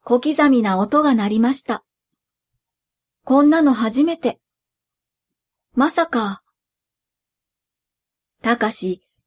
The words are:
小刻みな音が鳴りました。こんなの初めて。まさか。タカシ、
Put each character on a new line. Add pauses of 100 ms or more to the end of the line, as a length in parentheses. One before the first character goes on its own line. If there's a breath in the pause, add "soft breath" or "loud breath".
小
刻
み
な
音
が
鳴
り
ま
し
た。 (1400)
こ
ん
な
の
初
め
て。 (1300)
ま
さ
か。 (2000)
タ
カ
シ、 (260)